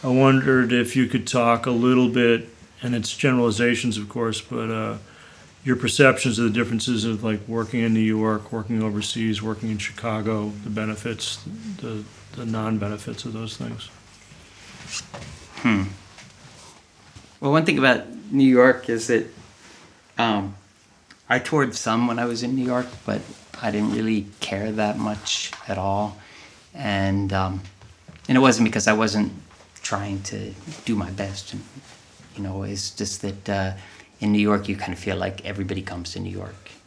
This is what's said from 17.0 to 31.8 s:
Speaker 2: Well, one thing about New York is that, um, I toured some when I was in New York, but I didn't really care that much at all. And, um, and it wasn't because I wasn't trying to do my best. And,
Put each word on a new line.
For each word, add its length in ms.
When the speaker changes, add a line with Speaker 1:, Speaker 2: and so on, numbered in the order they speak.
Speaker 2:
Well, 100
one 140
thing 140
about 260
New 140
York 440
is 200
that, 180
um, 360
I 120
toured 340
some 320
when 140
I 60
was 180
in 100
New 100
York, 220
but 180
I 120
didn't 200
really 340
care 320
that 280
much 520
at 120
all. 380
And, 580
um, 300
and 100
it 20
wasn't 280
because 180
I 60
wasn't 400
trying 420
to 280
do 100
my 160
best. 440
And, 100